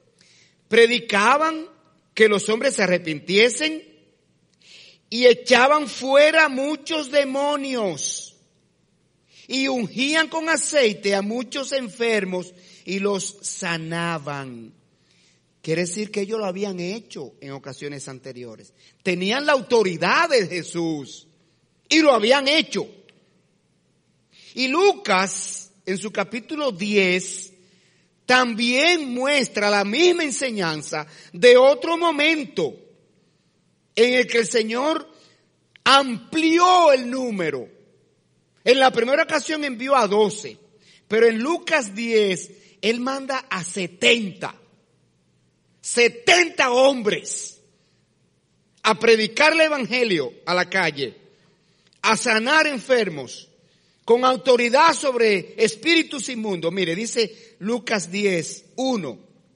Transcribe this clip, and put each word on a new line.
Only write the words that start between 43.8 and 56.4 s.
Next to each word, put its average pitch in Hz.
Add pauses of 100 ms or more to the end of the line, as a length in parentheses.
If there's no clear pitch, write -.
setenta 269
hombres 247 (1200)
a 214
predicar 220
el 320
evangelio 233 (140)
a 170
la 175
calle, 147 (840)
a 208
sanar 247
enfermos, 208 (560)
con 247
autoridad 262
sobre 226
espíritus 311
inmundos. 202